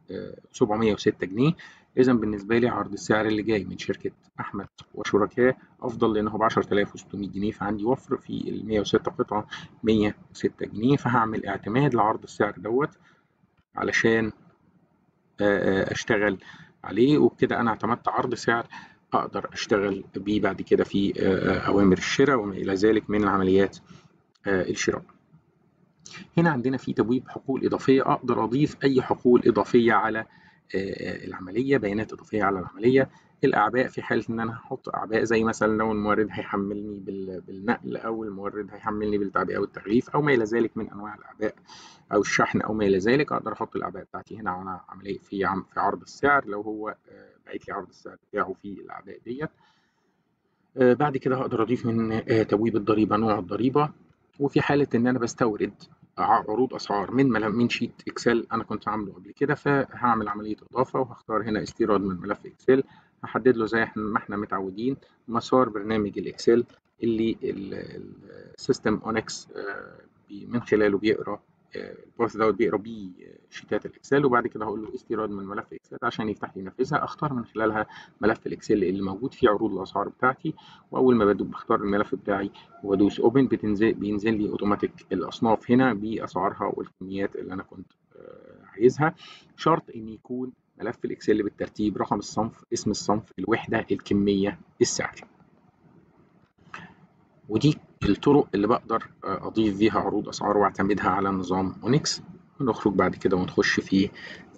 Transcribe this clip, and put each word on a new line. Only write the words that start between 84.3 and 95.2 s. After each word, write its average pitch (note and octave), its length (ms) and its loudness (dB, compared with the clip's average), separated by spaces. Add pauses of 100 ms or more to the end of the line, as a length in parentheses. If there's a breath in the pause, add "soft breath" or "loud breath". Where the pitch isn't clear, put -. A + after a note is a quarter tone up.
لي G#2 140 -2
أوتوماتيك - 640 -2
الأصناف G#2 580 0
هنا B2 240 4
بأسعارها G2+ 800 -4
والكميات G2 600 -8
اللي F#2 180 -10
أنا F#2+ 80 -8
كنت، - 300 -20 (240)
آه، - 480 -20
عايزها. B2 500 2 (420 loud breath)
شرط E3 400 0
إن A2 120 -12
يكون B2+ 440 -10 (260)
ملف A2 260 -8
الإكسل G#2+ 380 0
بالترتيب، G2+ 560 -4
رقم A2+ 200 -2
الصنف، A2+ 540 -6
اسم A2 180 -2
الصنف، G#2 480 -2
الوحدة، A2 520 -2
الكمية، G2+ 680 0 (220)
السعر. - 400 -2 (2250 loud breath)